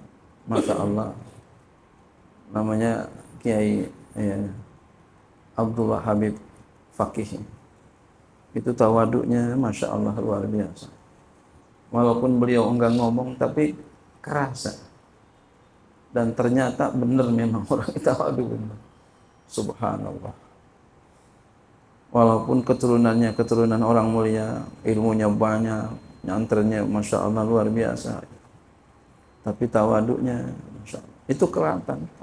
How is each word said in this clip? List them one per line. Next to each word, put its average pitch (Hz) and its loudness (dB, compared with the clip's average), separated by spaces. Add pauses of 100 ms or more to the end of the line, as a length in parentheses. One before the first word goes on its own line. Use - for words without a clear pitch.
(460)
Masya - -2
Allah. 104 -2 (1400)
Namanya 107 0 (320)
Kiai, 107 0 (240)
ya, 101 -2 (1160)
Abdullah 113 0
Habib 107 0 (560)
Fakih. - -4 (1160)
Itu 117 -4
tawaduknya, 120 2
Masya 110 -2
Allah, 107 -2
luar 101 -2
biasa. 104 -4 (1040)
Walaupun 120 4
beliau 120 4
enggak 120 4
ngomong, 123 0
tapi 151 0 (480)
kerasa. 135 -6 (1400)
Dan 117 0
ternyata 123 0
benar 123 2
memang 113 0
<laughs> - -2
orang - -2
itu - -8
tawadu 131 0
benar. 110 -8 (720)
Subhanallah. 104 -6 (1800)
Walaupun 117 4
keturunannya 117 4
keturunan 113 2
orang 113 4
mulia, 110 0 (240)
ilmunya 110 2
banyak, 110 0 (320)
nyanternya, 107 0
Masya 104 0
Allah, 110 0
luar 110 2
biasa. 113 -2 (1200)
Tapi 104 -4
tawaduknya, 117 0 (320)
Masya - -16
Allah. - -20
Itu 143 0
kelihatan, 156 -4 (160)